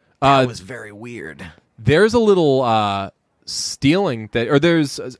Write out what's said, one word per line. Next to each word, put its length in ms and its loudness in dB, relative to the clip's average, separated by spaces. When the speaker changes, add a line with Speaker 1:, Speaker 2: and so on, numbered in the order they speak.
Speaker 1:
That 240 4
Speaker 2:
Uh, 20 -2
Speaker 1:
was 140 -10
very 320 -16
weird. 580 -14
Speaker 2:
there's 360 2
a 40 2
little, 440 4
uh, 480 0
stealing 840 -2
that, 160 -2
or 100 4
there's, 420 0